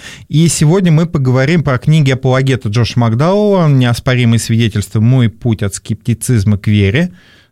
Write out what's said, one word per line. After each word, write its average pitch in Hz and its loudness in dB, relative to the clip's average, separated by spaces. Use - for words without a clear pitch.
И 165 2
сегодня 175 2
мы 160 2
поговорим 135 0
про 131 -2
книги 151 2
апологета 131 -2
Джоша 117 -2
Макдауэлла 170 0
"Неоспоримые 123 0
свидетельства. 113 -2
Мой 120 2
путь 113 -4
от 101 -6
скептицизма 110 -2
к - -8
вере". 107 0